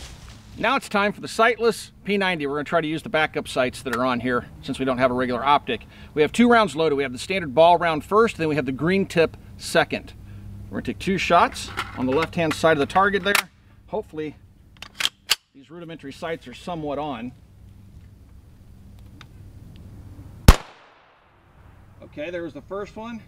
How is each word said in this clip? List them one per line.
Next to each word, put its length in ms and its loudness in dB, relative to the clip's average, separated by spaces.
Now 180 0
it's 140 -6
time 220 0
for 100 -12
the 60 -10
sightless 640 2
P 140 0
ninety. 280 0
We're 100 -4
gonna 80 -2
try 180 0
to 40 -2
use 160 -4
the 60 -10
backup 400 0
sights 320 0
that 160 -4
are 80 0
on 160 2
here 280 -2
since 180 -6
we 60 -2
don't 140 0
have 120 4
a 40 -2
regular 280 0
optic. 440 2
We 80 0
have 100 4
two 160 6
rounds 300 4
loaded. 200 2
We 80 0
have 80 -6
the 60 -10
standard 360 -4
ball 240 8
round 260 0
first, 320 2
then 140 0
we 60 0
have 100 0
the 60 -4
green 340 2
tip 320 2
second. 560 -2
We're 120 -8
gonna 80 -8
take 100 -6
two 180 -2
shots 540 2
on 80 -6
the 80 0
left-hand 400 0
side 200 4
of 80 2
the 60 0
target 380 2
there. 80 0
Hopefully, 500 -8
these 160 -20
rudimentary 420 -14
sights 340 -10
are 60 -16
somewhat 460 -8
on. 340 -8
Okay, 260 -12
there 140 -6
was 100 -8
the 80 -14
first 360 -10
one. 320 -10